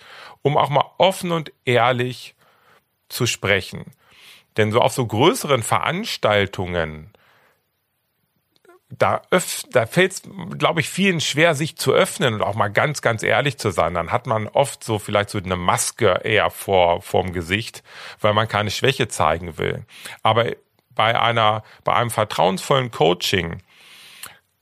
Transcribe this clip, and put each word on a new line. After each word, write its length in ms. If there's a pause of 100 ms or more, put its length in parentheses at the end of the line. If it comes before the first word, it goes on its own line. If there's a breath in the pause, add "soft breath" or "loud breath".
(420 loud breath)
um 140
auch 120
mal 300
offen 320
und 220 (120)
ehrlich 720 (720 soft breath)
zu 180
sprechen. 640 (640 loud breath)
Denn 160
so 80
auf 120
so 140
größeren 560
Veranstaltungen, 1500 (1800 soft breath)
da 340 (100)
öff-, 400
da 120
fällt's, 380 (360)
glaub 200
ich, 100
vielen 320
schwer, 360
sich 200
zu 160
öffnen 420
und 80
auch 120
mal 140
ganz, 340
ganz 220
ehrlich 340
zu 120
sein. 240
Dann 180
hat 160
man 180
oft 380
so 160
vielleicht 300
so 80
eine 180
Maske 640
eher 280
vor, 520
vorm 300
Gesicht, 500 (380 loud breath)
weil 120
man 140
keine 240
Schwäche 380
zeigen 500
will. 260 (380 loud breath)
Aber 300 (380)
bei 300
einer, 440 (180 loud breath)
bei 120
einem 160
vertrauensvollen 840
Coaching 680 (1000 loud breath)